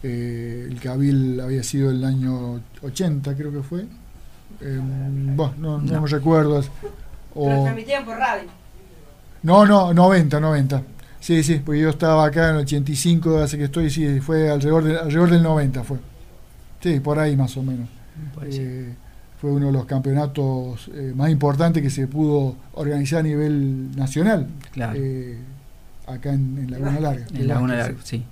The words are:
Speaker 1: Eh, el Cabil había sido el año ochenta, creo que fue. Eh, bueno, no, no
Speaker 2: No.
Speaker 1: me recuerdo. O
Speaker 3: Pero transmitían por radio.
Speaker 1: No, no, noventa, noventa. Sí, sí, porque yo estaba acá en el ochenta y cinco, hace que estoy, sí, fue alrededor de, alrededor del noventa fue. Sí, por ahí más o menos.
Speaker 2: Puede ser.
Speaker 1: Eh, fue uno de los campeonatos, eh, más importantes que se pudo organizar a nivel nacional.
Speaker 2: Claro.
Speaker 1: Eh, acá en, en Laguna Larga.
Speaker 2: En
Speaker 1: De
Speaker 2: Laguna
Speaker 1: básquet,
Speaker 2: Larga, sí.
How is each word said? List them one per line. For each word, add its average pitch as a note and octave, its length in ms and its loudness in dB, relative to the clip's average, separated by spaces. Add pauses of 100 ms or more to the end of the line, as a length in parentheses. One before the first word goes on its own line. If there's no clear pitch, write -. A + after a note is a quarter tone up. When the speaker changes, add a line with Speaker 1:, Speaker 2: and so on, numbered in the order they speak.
Speaker 1:
Eh, A#2+ 680 -6
el B2 80 -10
Cabil C3 600 0
había B2+ 220 -2
sido C3+ 280 0
el B2+ 140 -2
año B2+ 560 -2 (220)
ochenta, C#3 520 -4
creo D3 160 -8
que C#3+ 100 -8
fue. E3+ 200 -8 (800)
Eh, C3+ 180 -6 (560)
bueno, C#3+ 220 0
no, D3+ 240 -4
no C#3 120 -2
Speaker 2:
No. D#3 80 0
Speaker 1:
me D3+ 60 -2
recuerdo. D3 560 2 (720)
O D3 140 -2
Speaker 3:
Pero C#3 140 2
transmitían A3+ 420 -2
por A3+ 120 -10
radio. A#3 300 -2 (960)
Speaker 1:
No, F#3 220 10
no, F#3+ 280 6
noventa, E3+ 460 6
noventa. C#3+ 420 2 (380)
Sí, E3 240 2
sí, D3+ 200 2
porque D3+ 180 0
yo D#3 80 4
estaba D#3 360 4
acá D#3+ 240 4
en D#3 60 2
el D3+ 60 2
ochenta C#3+ 300 0
y D3 40 -2
cinco, E3 440 4
hace D3 180 0
que D3 80 -2
estoy, D3+ 240 0
sí, C#3+ 320 0
fue D#3 280 2
alrededor D3+ 340 2
de, D#3 140 2
alrededor E3 340 4
del E3+ 120 6
noventa C#3 400 2
fue. C3 140 -6 (840)
Sí, E3 180 2
por D3 200 0
ahí D3+ 160 2
más C3+ 220 0
o C3 60 -4
menos. B2 260 -6 (460)
Speaker 2:
Puede C#3+ 160 -10
ser. C3+ 140 -6
Speaker 1:
Eh, B2+ 280 -10 (480)
fue C#3+ 100 -2
uno C#3+ 160 2
de C3+ 40 2
los B2+ 140 0
campeonatos, C3+ 1080 -2
eh, C3+ 220 -8
más C#3 140 0
importantes D3+ 540 2
que C3+ 60 0
se C3+ 180 -2
pudo C#3+ 480 0 (180)
organizar D3 460 -2
a D#3+ 40 0
nivel C#3+ 720 -2
nacional. D3 520 0 (240)
Speaker 2:
Claro. A#2 240 -6
Speaker 1:
Eh, C3 420 -6 (680)
acá C3 260 -6
en, C3+ 260 -2
en B2+ 120 -6
Laguna C#3 280 -2
Larga. C3 300 -4
Speaker 2:
En - 80 -10
Speaker 1:
De C3+ 80 -2
Speaker 2:
Laguna B2+ 300 0
Speaker 1:
básquet, A#2+ 200 -4
Speaker 2:
Larga, - 120 -18
sí. A#2+ 240 -6